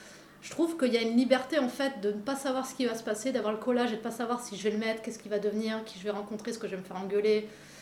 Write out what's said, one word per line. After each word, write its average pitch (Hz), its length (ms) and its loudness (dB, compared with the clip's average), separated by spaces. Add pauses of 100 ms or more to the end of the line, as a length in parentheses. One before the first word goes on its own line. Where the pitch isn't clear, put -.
(400)
Je - 100 -14
trouve - 280 0
qu'il 254 120 4
y 220 60 4
a 226 60 4
une 226 160 4
liberté, 254 400 6
en 254 100 4
fait, 262 320 -2
de 202 120 0
ne 214 60 -4
pas 269 160 -4
savoir 262 320 -2
ce - 80 -10
qui 254 120 0
va 226 80 0
se 226 80 -8
passer, 220 280 -2
d'avoir 214 220 0
le 214 60 -2
collage 240 340 2
et 214 40 -2
de 220 40 -4
pas 233 100 -6
savoir 233 320 -2
si - 140 -10
je 175 80 -8
vais 214 60 2
le 214 80 2
mettre, 220 240 -2
qu'est-ce 214 160 -8
qu'il 202 120 -12
va 208 80 2
devenir, 220 460 0
qui - 140 -14
je 180 60 -10
vais 208 60 -2
rencontrer, 208 440 -4
ce 226 40 -8
que - 80 -6
je 190 80 -6
vais 185 60 -4
me 185 60 -12
faire 185 100 -10
engueuler. 208 500 2 (360)